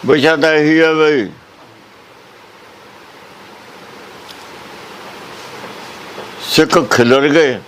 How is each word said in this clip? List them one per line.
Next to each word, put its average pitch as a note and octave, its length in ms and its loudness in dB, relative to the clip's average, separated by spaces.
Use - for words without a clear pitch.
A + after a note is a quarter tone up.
ਵਿਸ਼ਾ D3+ 300 2
ਤਾਂ D#3 160 2
ਇਹੀ D#3 280 2
ਹੈ D#3+ 140 4
ਬਈ D3+ 360 0
ਸਿੱਖ - 540 0
ਖਿਲਰ C3 320 4
ਗਏ C#3 400 2